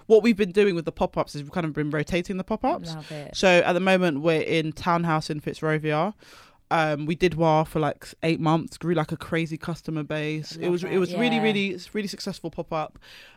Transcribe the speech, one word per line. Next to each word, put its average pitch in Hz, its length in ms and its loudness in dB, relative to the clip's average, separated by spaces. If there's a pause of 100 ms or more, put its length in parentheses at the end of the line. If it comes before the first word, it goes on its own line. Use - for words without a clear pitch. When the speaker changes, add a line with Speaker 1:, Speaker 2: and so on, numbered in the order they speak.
Speaker 1:
what 214 160 8
we've 226 140 4
been 196 160 0
doing 202 220 4
with 165 100 -4
the 165 80 -6
pop-ups - 420 -2
is 147 80 -8
we've 143 100 -14
kind 175 120 -2
of 156 80 -2
been 147 180 -2
rotating 175 460 -2
the 185 80 -6
pop-ups. 196 500 -4
Speaker 2:
Love 156 180 -14
it. 147 240 -12
Speaker 1:
So 180 280 6
at 180 80 2
the 175 80 2
moment 180 400 4
we're 160 220 2
in 156 300 0
Townhouse 170 580 0
in 151 100 -6
Fitzrovia. 156 720 -2 (600)
Um, 151 340 0
we 170 80 -2
did 170 200 0
wah 156 300 4
for, 160 160 -4
like, 147 220 -2
s-, - 200 -18
eight 165 180 0
months, 160 360 2
grew, 170 180 -2
like, 156 180 -2
a 156 40 -6
crazy 160 400 -4
customer 160 460 -6
base. 151 540 -6
It 165 60 -12
Speaker 2:
Love 175 100 0
Speaker 1:
was, 175 100 -2
Speaker 2:
that, 185 100 -6
Speaker 1:
it 185 60 2
was 175 160 0
really, 233 220 2
Speaker 2:
yeah. 220 60 0
Speaker 1:
really, 202 280 2
it's - 240 -10
really 208 140 -4
successful - 420 -8
pop-up. 160 480 -8 (380)